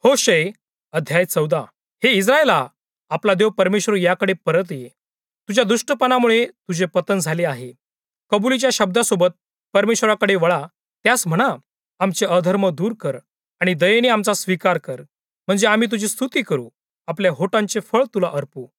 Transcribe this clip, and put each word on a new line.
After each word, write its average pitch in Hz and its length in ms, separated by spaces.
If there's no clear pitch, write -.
होशे, 208 480
अध्याय 165 340
चौदा. 151 400
हे 254 80
इस्रायला, 202 560
आपला 196 240
देव 214 160
परमेश्वर 202 460
याकडे 185 380
परत 175 260
ये. 127 180
तुझ्या 226 160
दुष्टपणामुळे 240 840
तुझे 180 400
पतन 185 340
झाले 160 260
आहे. 127 280
कबुलीच्या 247 400
शब्दासोबत 190 580
परमेश्वराकडे 208 640
वळा. 170 320
त्यास 240 240
म्हणा, 180 280
"आमचे 190 260
अधर्म 180 440
दूर 180 300
कर 135 180
आणि 185 140
दयेने 208 340
आमचा 214 260
स्वीकार 180 440
कर, 131 240
म्हणजे 202 200
आम्ही 220 240
तुझी 214 160
स्तुती 254 340
करू, 127 280
आपल्या 175 240
होठांचे 202 480
फळ 240 240
तुला 180 200
अर्पू." 139 340